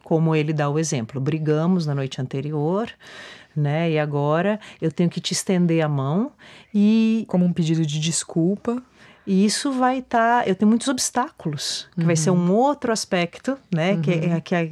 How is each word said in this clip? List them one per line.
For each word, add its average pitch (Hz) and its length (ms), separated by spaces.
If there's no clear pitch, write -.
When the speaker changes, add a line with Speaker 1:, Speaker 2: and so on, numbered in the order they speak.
Speaker 1:
como 160 320
ele 156 180
dá 147 160
o 147 100
exemplo. 135 420
Brigamos 156 640
na 147 80
noite 135 280
anterior, 147 680
né? 156 360
E 151 80
agora 151 600
eu 160 100
tenho 175 180
que 175 120
te - 120
estender 175 500
a 151 60
mão 147 420
e 220 540
Speaker 2:
Como 180 180
um 175 80
pedido 165 320
de 151 140
desculpa. 175 840
Speaker 1:
E 196 180
isso 247 260
vai 262 300
tá, 240 460
eu 190 80
tenho 208 120
muitos 226 200
obstáculos, - 1080
que 170 80
vai 170 120
ser 160 160
Speaker 2:
Uhum. 180 60
Speaker 1:
um 175 160
outro 262 380
aspecto, 190 640
né? 170 260
Que 165 140
é, 170 240
Speaker 2:
Uhum. 165 60
Speaker 1:
que - 140
é, 165 160